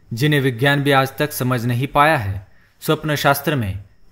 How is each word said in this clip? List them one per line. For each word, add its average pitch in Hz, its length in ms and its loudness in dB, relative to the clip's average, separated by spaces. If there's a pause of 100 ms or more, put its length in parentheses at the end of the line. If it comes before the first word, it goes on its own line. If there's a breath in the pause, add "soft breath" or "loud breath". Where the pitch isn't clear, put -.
(100)
जिन्हें 143 300 0
विज्ञान 139 420 0
भी 143 100 0
आज 135 240 2
तक 147 160 -2
समझ 123 340 -2
नहीं 123 220 -2
पाया 151 280 4
है। 101 300 -6 (360 soft breath)
स्वप्न 156 340 -2
शास्त्र 147 400 0
में 101 280 -4 (280)